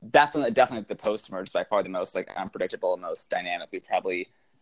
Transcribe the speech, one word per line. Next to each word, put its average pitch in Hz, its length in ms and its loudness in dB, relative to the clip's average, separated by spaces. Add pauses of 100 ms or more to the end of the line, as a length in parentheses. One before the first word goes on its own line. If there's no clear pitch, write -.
(100)
definitely, 143 420 6
definitely 120 360 4
the - 120 -6
post-merge 95 480 -4
is - 40 -16
by 90 120 0
far 101 180 2
the 92 80 -4
most, 92 240 -4
like, 92 200 -4
unpredictable, 92 640 -2
most 87 340 -10
dynamic 87 420 -4
we've 92 140 -8
probably 92 420 -2 (340)